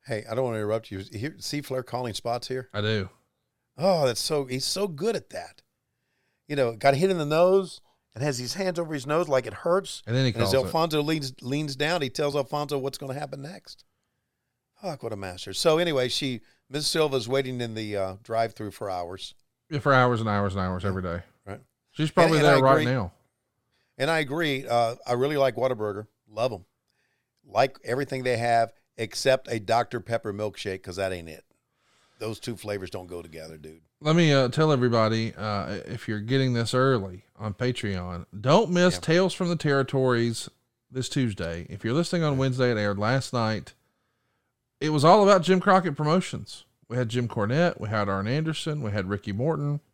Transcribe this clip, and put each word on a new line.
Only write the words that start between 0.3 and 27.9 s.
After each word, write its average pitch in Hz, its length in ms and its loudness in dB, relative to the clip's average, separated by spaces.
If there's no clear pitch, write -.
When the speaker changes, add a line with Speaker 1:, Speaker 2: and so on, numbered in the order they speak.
Speaker 1:
don't 127 100 0
wanna 117 120 -2
interrupt 107 340 -2
you. 98 80 -8
Here, 104 400 -10
see 147 220 -6
Flair 127 220 -6
calling 123 300 -6
spots 117 340 -6
here? 127 260 -8
Speaker 2:
I 104 80 -4
do. 104 280 -2
Speaker 1:
Oh, 165 300 2
that's 117 140 0
so, 147 240 -2
he's 127 200 -6
so 202 220 -2
good 180 280 -4
at - 160 -8
that. - 300 -14
You 147 80 -6
know, 120 200 2
got 139 200 4
hit 170 160 2
in 185 60 0
the 156 80 -2
nose 180 540 2
and 117 80 -6
has 143 160 -2
his 123 160 -8
hands 185 240 -2
over 160 140 -6
his 135 120 -6
nose 156 220 0
like 131 180 2
it 107 80 -10
hurts. 175 540 -2
Speaker 2:
And 113 80 -2
then 131 100 2
he 123 60 2
Speaker 1:
And 117 100 -2
as - 100 4
Speaker 2:
calls 131 120 4
it. - 40 -2
Speaker 1:
Alfonso 160 360 0
leans, 147 380 -2
leans 139 340 -4
down, 151 260 0
he 131 80 -2
tells 143 260 -2
Alfonso 147 440 -2
what's 135 180 -6
gonna 135 160 -8
happen 139 280 -10
next. 175 420 -18
Fuck, 165 220 -10
what 113 80 -6
a 107 60 -8
master. 95 360 -10
So 156 260 2
anyway, 147 280 0
she, 123 340 -4
Missus 143 180 -4
Silva's 135 400 0
waiting 131 320 -2
in 117 160 -6
the, 107 220 -6
uh, 95 260 -4
drive-thru 113 480 -4
for 104 180 -10
hours. 90 460 -10
Speaker 2:
Yeah, 147 100 -6
for 139 140 4
hours 123 280 6
and 113 80 -2
hours 101 260 0
and 101 60 -2
hours 92 240 -4
every 95 180 -2
day. 87 180 -4
Speaker 1:
Right. 98 160 -14
Speaker 2:
She's 156 180 -2
probably 165 280 6
Speaker 1:
And, 147 100 6
and 143 80 8
Speaker 2:
there 131 100 6
Speaker 1:
I - 20 8
Speaker 2:
right 135 140 8
Speaker 1:
agree. - 40 0
Speaker 2:
now. 120 260 0
Speaker 1:
And 135 120 0
I 160 100 2
agree. 143 460 -2
Uh, 117 300 2
I 123 80 -2
really 139 220 2
like 135 200 4
Whataburger. 107 520 -2
Love 113 240 -2
'em. 90 100 -12
Like 131 380 2
everything 131 400 -4